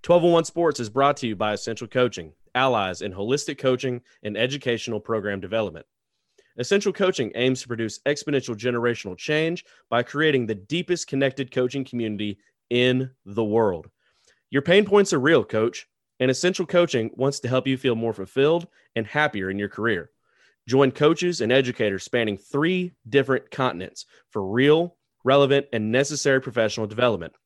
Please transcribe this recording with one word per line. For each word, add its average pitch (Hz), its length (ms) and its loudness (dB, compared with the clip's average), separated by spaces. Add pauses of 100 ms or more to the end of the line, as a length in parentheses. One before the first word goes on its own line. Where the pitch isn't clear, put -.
Twelve 175 220 4
oh 175 60 6
one 165 160 4
Sports 165 340 -2
is 110 100 -6
brought 139 280 2
to 127 100 -6
you 107 80 -4
by 107 160 -2
Essential 107 360 -6
Coaching, 104 440 -2 (240)
allies 113 460 0
in 98 100 -6
holistic 123 460 -4
coaching 127 420 -2 (240)
and 104 140 -6
educational 120 640 -6
program 101 400 -6
development. 95 460 -6 (720)
Essential 196 360 -2
Coaching 185 420 -2
aims 127 260 0
to - 60 -16
produce 113 380 -6
exponential 139 500 -2
generational 117 640 -4
change 160 480 -4 (240)
by 120 120 2
creating 139 440 0
the 107 100 -2
deepest 165 520 -4
connected 135 440 -2
coaching 131 320 -2
community 107 560 -6 (300)
in 127 420 2 (140)
the 101 180 -4
world. 104 460 0 (640)
Your 139 100 2
pain 190 240 4
points 196 260 4
are 156 80 2
real, 139 240 6
coach, 113 420 -2 (360)
and 131 100 4
Essential 180 340 0
Coaching 165 500 2
wants 135 260 -2
to 123 80 -6
help 127 180 0
you 131 100 0
feel 123 180 0
more 113 180 -2
fulfilled 147 540 0 (280)
and 113 100 -2
happier 107 440 -2
in 98 100 -4
your 101 80 -4
career. 104 440 -4 (560)
Join 131 240 4
coaches 160 500 0
and 110 100 0
educators 120 520 2
spanning 110 340 -2
three 180 560 -2 (140)
different 131 420 2
continents 101 560 -4 (240)
for 101 160 -4
real, 143 520 2 (260)
relevant, 139 500 4
and 107 180 -2
necessary 139 500 0
professional 110 440 -2
development. 104 480 -2 (120)